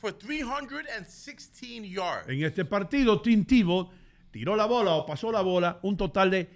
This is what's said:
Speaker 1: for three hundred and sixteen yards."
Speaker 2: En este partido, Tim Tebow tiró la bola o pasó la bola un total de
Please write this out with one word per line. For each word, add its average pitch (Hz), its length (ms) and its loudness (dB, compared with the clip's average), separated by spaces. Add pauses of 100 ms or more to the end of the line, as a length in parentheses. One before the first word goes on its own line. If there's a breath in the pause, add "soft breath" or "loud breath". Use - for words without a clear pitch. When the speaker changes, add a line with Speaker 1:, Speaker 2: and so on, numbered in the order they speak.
Speaker 1:
for 208 120 -4
three 277 300 -8
hundred 277 440 -8 (100)
and 190 100 -12
sixteen - 760 -16
yards." 175 440 -4
Speaker 2:
En 135 140 -2
este 160 220 -2
partido, 214 580 2
Tim 220 220 4
Tebow 185 460 4 (400 soft breath)
tiró 131 240 -4
la 214 120 2
bola 220 260 2
o 156 140 0
pasó 220 260 -4
la 214 80 2
bola 180 420 2
un 196 140 -2
total 190 340 2
de 185 260 0